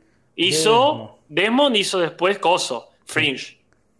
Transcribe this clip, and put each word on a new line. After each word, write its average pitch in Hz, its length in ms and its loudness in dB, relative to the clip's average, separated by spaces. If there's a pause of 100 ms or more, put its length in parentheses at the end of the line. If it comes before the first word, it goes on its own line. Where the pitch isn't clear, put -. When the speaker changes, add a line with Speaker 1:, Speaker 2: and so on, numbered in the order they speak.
(360)
Speaker 1:
hizo, 165 360 2 (200)
Speaker 2:
Desmond. - 200 -10 (160)
Speaker 1:
Desmond 226 480 0
hizo 190 240 -2
después 180 400 -2
Coso, 165 500 -2 (160)
Fringe. 143 540 -4 (400)